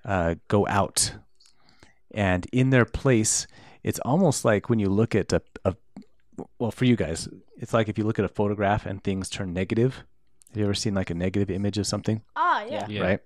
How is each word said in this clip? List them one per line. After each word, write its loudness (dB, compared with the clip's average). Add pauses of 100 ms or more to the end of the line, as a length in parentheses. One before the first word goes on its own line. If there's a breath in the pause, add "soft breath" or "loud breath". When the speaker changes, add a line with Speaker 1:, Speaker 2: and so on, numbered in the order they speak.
Speaker 1:
uh, 0 (120)
go 4
out. 0 (1000 soft breath)
And 0
in 2
their 6
place, 0 (360 loud breath)
it's -2
almost 2
like 2
when 4
you 2
look 2
at 0
a, 2 (240)
a, 0 (800)
well, -4
for -2
you 6
guys, -4 (300)
it's -8
like 2
if -4
you 0
look 0
at 2
a -4
photograph 0
and -8
things -4
turn -8
negative. -2 (460)
Have -10
you -2
ever 0
seen, -2
like, -2
a -6
negative 0
image -2
of -2
something? -2 (140)
Speaker 2:
Ah, 0
yeah. -10
Speaker 3:
Yeah. -6
Speaker 4:
Yeah. -6
Speaker 1:
Right? 2